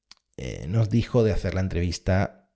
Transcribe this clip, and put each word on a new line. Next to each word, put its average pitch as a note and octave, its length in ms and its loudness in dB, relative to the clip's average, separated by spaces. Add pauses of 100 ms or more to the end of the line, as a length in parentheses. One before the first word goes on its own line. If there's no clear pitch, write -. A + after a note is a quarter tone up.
(360)
eh, A1+ 320 -10
nos A2 200 2
dijo A2+ 360 2
de G#2 80 2
hacer F#2+ 220 -2
la F#2 60 0
entrevista F#2 960 -2